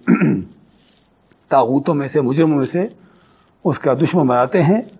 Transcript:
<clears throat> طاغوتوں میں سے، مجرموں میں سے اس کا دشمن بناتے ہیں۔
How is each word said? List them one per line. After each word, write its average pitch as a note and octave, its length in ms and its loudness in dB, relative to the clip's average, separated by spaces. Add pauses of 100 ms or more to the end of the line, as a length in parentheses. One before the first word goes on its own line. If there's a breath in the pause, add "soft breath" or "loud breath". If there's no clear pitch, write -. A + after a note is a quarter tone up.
<clears throat> - 1400 -6
طاغوتوں C#3 460 0
میں C#3+ 120 -4
سے، D3+ 140 0
مجرموں D3 360 0
میں C3+ 80 0
سے F3+ 220 -4 (800 soft breath)
اس D3+ 140 -2
کا C3+ 140 0
دشمن D3 340 0
بناتے B2+ 360 0
ہیں۔ G3+ 180 2 (180)